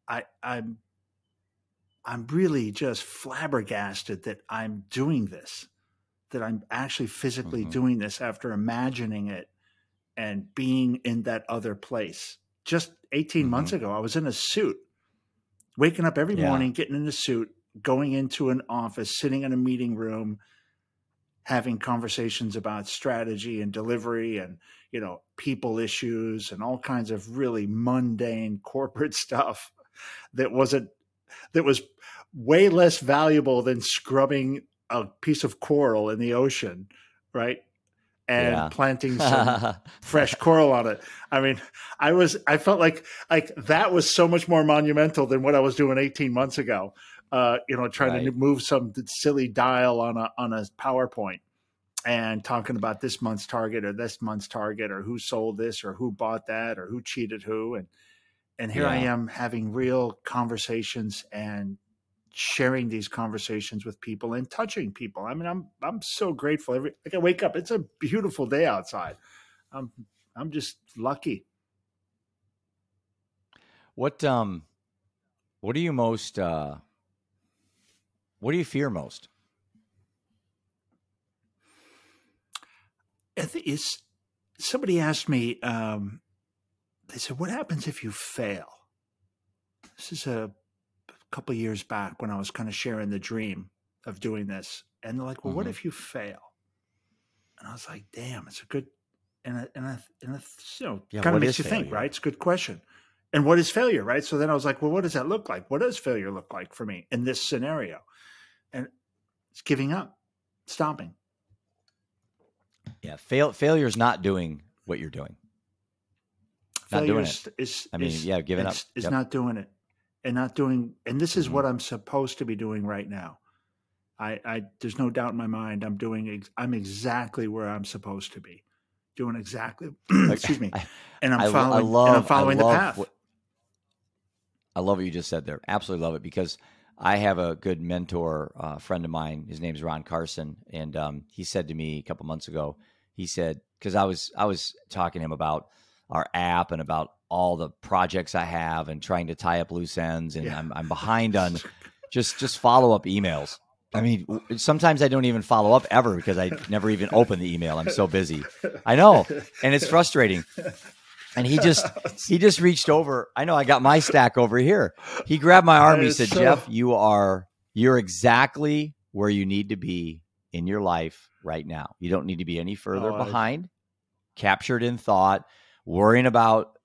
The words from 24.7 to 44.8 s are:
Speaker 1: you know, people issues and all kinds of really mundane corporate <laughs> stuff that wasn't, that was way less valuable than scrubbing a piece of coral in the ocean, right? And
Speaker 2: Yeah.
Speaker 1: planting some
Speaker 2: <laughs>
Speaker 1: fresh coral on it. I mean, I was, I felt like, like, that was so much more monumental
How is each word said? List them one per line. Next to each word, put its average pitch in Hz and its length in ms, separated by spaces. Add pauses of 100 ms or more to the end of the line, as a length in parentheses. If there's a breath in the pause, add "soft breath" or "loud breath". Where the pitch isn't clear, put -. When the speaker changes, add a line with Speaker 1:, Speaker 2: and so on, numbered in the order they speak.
Speaker 1:
you 120 80
know, 90 220 (160)
people 120 420
issues 113 720
and 98 100
all 127 180
kinds 120 320
of 110 260
really 120 300
mundane 113 960
corporate 135 500
<laughs> - 0
stuff - 580 (600 loud breath)
that 123 180
wasn't, 127 380 (640 loud breath)
that 160 100
was 139 180 (520 loud breath)
way 156 360
less 170 300
valuable 139 640
than 123 200
scrubbing 135 800 (280)
a 117 160
piece - 400
of - 160
coral 117 480
in 110 100
the 120 140
ocean, 113 540 (460 soft breath)
right? 123 300 (640)
And 120 280
Speaker 2:
Yeah. 78 140
Speaker 1:
planting 131 480
some 120 580 (140)
Speaker 2:
<laughs> - 120
Speaker 1:
fresh 147 340
coral 160 360
on 120 140
it. 107 160 (300 loud breath)
I 135 100
mean, 135 180 (400 loud breath)
I 147 140
was, 180 240 (100)
I 147 100
felt 190 220
like, 165 240 (260 loud breath)
like, 160 260
that 160 360
was 175 220
so 175 140
much 170 200
more 160 160
monumental 151 640